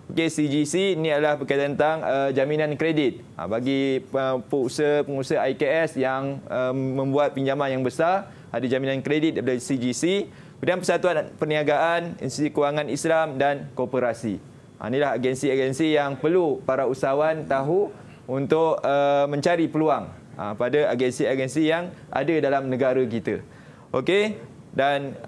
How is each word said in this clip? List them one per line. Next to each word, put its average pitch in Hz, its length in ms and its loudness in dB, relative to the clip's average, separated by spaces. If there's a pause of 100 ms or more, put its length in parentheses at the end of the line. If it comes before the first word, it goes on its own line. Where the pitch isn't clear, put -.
Okey, 165 160 0
C 151 240 0
G 147 160 2
C 180 320 0
ni 160 160 0
adalah 147 240 2
berkaitan 139 400 0
tentang, 156 240 2
eh, 139 320 0
jaminan 151 480 0
kredit. 151 400 0 (160)
Ha, 80 80 -8
bagi, 131 560 0
eh, 131 340 -2 (140)
pengusaha-pengusaha 143 960 0
I 135 80 0
K - 100 -4 (220)
S 156 160 -4
yang, 135 480 -2
eh, 127 240 -2
membuat 135 640 0
pinjaman 135 320 0
yang 131 160 0
besar, 165 480 0 (160)
ada 120 160 -4
jaminan 135 400 0
kredit 151 320 2
daripada 123 240 0
C 135 160 -2
G 123 160 -2
C. - 100 -8 (540)
Kemudian 180 240 0
Persatuan 175 560 0
Perniagaan, 151 800 0
Institusi 143 320 -2
Kewangan 147 400 0
Islam 156 480 0
dan 143 400 0
Koperasi. 117 640 -2 (400)
Ha, 107 80 -6
inilah 135 240 0
agensi-agensi 131 800 0
yang 143 240 2
perlu 156 480 2
para 131 240 2
usahawan 147 560 0
tahu 139 480 0 (320)
untuk, 151 560 2
eh, 143 480 4
mencari 160 400 2
peluang, 143 400 0 (320)
ha, 104 160 -6
pada 123 320 2
agensi-agensi 131 800 0
yang 175 240 -2 (160)
ada 147 320 0
dalam 135 240 0
negara 127 400 2
kita. 110 400 -4 (480)
Okey, 202 480 0 (320)
dan, 139 400 0 (140)